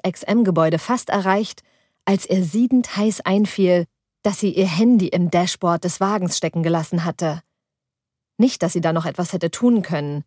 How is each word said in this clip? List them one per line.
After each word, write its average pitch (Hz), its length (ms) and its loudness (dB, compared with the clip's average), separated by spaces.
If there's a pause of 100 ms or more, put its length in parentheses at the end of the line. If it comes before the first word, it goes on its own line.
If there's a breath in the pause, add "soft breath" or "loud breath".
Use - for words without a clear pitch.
X - 180 -6
M-Gebäude 165 540 2
fast - 300 -2
erreicht, 196 540 -2 (420)
als 196 240 0
ihr 185 160 0
siedend 240 540 0
heiß 214 240 0
einfiel, 185 640 2 (360)
dass 202 180 -2
sie 202 100 0
ihr 190 160 2
Handy 196 420 4
im 175 220 0
Dashboard 170 540 0
des 175 160 -4
Wagens 190 360 0
stecken 165 260 -2
gelassen 165 440 -2
hatte. 160 340 -4 (960)
Nicht, 247 260 2
dass 165 120 -2
sie 175 80 -2
da 165 100 0
noch 160 140 -2
etwas 170 260 -4
hätte 170 180 -2
tun 233 300 2
können. 147 460 -4